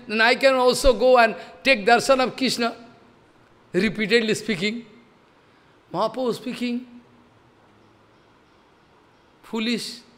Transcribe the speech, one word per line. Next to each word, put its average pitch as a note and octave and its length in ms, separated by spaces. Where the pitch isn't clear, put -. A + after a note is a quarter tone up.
then A3 140
I A#3+ 140
can C4 200
also B3+ 380
go B3 260
and A3+ 160
take A#3+ 220
darshan B3 380
of A3 120
Krishna." A#3 400
Repeatedly G#3+ 640
speaking. G#3+ 520
Mahaprabhu A3 420
speaking, B3 520
foolish. A3+ 580